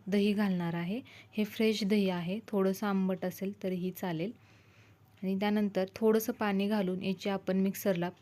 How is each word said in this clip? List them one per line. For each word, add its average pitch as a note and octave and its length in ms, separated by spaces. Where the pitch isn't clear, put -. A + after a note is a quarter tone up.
दही G3+ 260
घालणार F#3 420
आहे. F3 260
हे G#3+ 140
फ्रेश A3 380
दही G3 260
आहे, F3+ 280
थोडंसं F#3+ 380
आंबट F#3+ 380
असेल F#3+ 280
तरीही F#3 300
चालेल. F3+ 400
आणि F#3+ 180
त्यानंतर G#3 440
थोडंसं A3 360
पाणी G3+ 360
घालून F#3+ 340
याची F#3+ 260
आपण F#3+ 280
मिक्सरला F#3+ 520